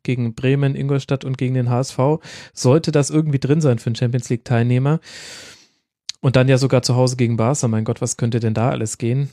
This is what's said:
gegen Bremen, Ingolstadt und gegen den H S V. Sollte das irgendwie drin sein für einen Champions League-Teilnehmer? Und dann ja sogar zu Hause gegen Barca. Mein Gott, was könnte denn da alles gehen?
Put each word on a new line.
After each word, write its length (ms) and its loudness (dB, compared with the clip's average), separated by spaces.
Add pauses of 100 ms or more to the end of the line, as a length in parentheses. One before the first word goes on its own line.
gegen 320 -2
Bremen, 400 0
Ingolstadt 500 -4
und 140 -4
gegen 160 -2
den 160 0
H 80 0
S 120 -4
V. 300 0 (320)
Sollte 380 2
das 180 2
irgendwie 300 0
drin 220 2
sein 180 2
für 80 -8
einen 80 -2
Champions 340 -2
League-Teilnehmer? 720 0 (1200)
Und 160 2
dann 120 4
ja 120 4
sogar 240 2
zu 120 0
Hause 200 2
gegen 220 0
Barca. 300 0
Mein 160 0
Gott, 160 -4
was 180 -4
könnte 220 0
denn 140 0
da 160 0
alles 300 -4
gehen? 340 -2